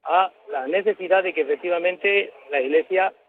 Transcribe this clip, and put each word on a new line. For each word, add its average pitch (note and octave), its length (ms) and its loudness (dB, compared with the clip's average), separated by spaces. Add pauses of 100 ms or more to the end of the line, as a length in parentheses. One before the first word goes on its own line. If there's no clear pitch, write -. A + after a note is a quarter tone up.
a F3+ 260 2 (200)
la C3 160 -6
necesidad F#3 540 0
de F3+ 120 -4
que D#3+ 80 -2
efectivamente F3 920 -2 (160)
la C#3+ 120 -2
Iglesia D#3+ 520 0 (160)